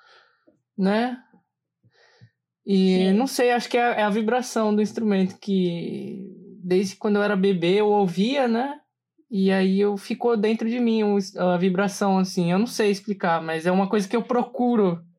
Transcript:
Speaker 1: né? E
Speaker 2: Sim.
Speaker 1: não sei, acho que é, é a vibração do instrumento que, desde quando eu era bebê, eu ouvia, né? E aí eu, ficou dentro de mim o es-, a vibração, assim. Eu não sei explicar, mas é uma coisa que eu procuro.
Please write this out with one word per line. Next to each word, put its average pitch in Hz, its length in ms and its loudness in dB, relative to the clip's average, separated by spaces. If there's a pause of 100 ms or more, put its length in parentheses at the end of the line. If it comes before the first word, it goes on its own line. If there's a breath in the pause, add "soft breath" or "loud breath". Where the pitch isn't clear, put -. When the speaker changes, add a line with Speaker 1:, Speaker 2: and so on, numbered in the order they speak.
(800 soft breath)
Speaker 1:
né? 220 420 0 (1500 soft breath)
E 190 420 2
Speaker 2:
Sim. 190 40 4
Speaker 1:
não 226 140 2
sei, 247 260 0
acho 240 160 -2
que - 80 0
é, 240 240 2
é - 20 0
a 208 80 2
vibração 226 640 0
do 208 80 2
instrumento 202 560 0
que, 170 880 -4 (360)
desde 185 340 -2
quando 208 200 0
eu 202 60 2
era 208 140 0
bebê, 185 440 2
eu 214 80 2
ouvia, 208 600 0
né? 262 320 -4 (500)
E 190 200 0
aí 190 300 2
eu, 202 160 2
ficou 233 400 -2
dentro 220 320 0
de 240 120 -2
mim 226 220 2
o 208 160 2
es-, 196 180 -6
a 180 200 0
vibração, 196 640 0
assim. 185 340 0
Eu 185 60 2
não 226 80 0
sei 220 240 0
explicar, 190 520 -2
mas 160 240 -4
é 180 60 2
uma 190 160 2
coisa 202 200 -2
que - 80 -2
eu 226 60 0
procuro. 233 800 0 (160)